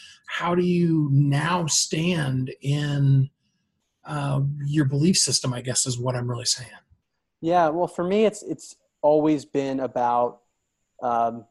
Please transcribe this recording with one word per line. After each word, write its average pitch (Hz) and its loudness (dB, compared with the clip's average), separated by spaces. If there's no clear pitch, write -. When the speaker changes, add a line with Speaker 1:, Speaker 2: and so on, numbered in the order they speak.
Speaker 1:
How - -4
do 180 2
you 170 2
now 147 2
stand 147 -2
in, 139 2
uh, 139 -4
your 147 0
belief 147 2
system, - 0
I 123 -8
guess, 120 -2
is 120 -4
what 123 -2
I'm 123 -4
really 120 -6
saying. - -4
Speaker 2:
Yeah, 165 2
well, 170 -2
for 175 -6
me, 202 2
it's, 208 -2
it's - -12
always 151 2
been 135 -2
about, 120 0
um, 117 -2